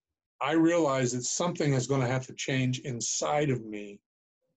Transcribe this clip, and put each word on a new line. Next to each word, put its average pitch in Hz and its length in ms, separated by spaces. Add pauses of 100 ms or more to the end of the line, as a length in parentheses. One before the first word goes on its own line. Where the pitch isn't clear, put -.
(400)
I 139 120
realize 160 600
that 123 120
something 175 480
is 131 140
gonna 135 220
have 127 180
to - 80
change 127 460
inside 147 720
of 113 140
me. 104 360 (560)